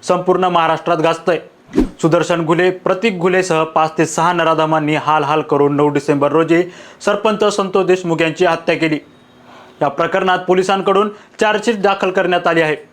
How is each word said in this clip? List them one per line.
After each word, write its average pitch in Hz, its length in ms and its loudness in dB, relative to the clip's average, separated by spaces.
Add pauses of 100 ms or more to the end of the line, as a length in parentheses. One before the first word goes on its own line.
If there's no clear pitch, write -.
संपूर्ण 180 360 0
महाराष्ट्रात 165 540 0
गाजतंय. 160 420 0 (640)
सुदर्शन 170 440 0
घुले, 175 260 2
प्रतीक 185 480 -2
घुलेसह 180 440 0
पाच 156 340 0
ते 160 80 2
सहा 170 280 -2
नराधमांनी 156 640 0
हाल 147 280 0
हाल 151 180 0
करून 143 340 0
नऊ 147 120 2
डिसेंबर 143 440 0
रोजी 165 320 2 (420)
सरपंच 208 380 0
संतोष 196 420 0
देशमुख 175 360 0
यांची 160 240 0
हत्या 165 300 0
केली. 156 240 -2 (840)
या 147 60 0
प्रकरणात 180 520 0
पोलिसांकडून 190 680 0 (300)
चार्जशीट 214 420 0
दाखल 196 300 0
करण्यात 180 360 0
आली 165 140 2
आहे. 156 140 0 (180)